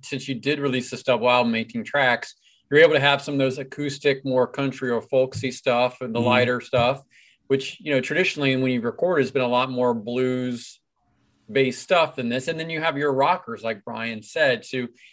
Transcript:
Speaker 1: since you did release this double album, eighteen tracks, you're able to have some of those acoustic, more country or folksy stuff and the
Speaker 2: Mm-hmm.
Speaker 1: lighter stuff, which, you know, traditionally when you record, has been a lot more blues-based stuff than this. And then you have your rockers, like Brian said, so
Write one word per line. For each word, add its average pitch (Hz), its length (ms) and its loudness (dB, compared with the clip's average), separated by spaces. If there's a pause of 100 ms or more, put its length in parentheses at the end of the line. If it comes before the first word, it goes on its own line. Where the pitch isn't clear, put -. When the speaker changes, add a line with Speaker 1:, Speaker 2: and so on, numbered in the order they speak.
Speaker 1:
since - 260 -8
you 135 60 -4
did 135 240 -2
release 131 320 -2
this 117 140 -10
double 120 260 2
album, 120 240 4
eighteen 113 300 -4
tracks, 127 500 0 (360)
you're 147 100 6
able 156 140 8
to 139 60 4
have 143 220 4
some 147 120 -6
of 139 40 0
those 135 200 0
acoustic, 139 680 -2
more 127 220 2
country 131 440 -4
or 117 120 0
folksy 131 500 0
stuff 123 480 0
and 117 140 -8
the 117 40 0
Speaker 2:
Mm-hmm. 120 100 2
Speaker 1:
lighter 123 320 2
stuff, 127 420 0 (440)
which, - 340 -2
you 156 120 -4
know, 131 80 4
traditionally 147 560 0
when 131 160 0
you 120 80 0
record, 156 400 0
has 117 100 0
been 127 120 0
a 123 60 0
lot 127 220 0
more 123 240 0
blues-based 127 1900 -4
stuff 165 360 2
than 120 120 -4
this. 127 200 -4
And 160 100 -4
then 160 120 -8
you 160 100 -4
have 156 180 -2
your 143 140 0
rockers, 131 500 0
like 113 220 -6
Brian 113 380 -8
said, 135 420 0
so 123 240 -6 (240)